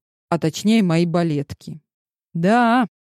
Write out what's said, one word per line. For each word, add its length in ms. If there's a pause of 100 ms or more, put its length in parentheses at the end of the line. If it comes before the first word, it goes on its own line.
(280)
а 100
точнее 440
мои 240
балетки». 760 (540)
Да, 520 (160)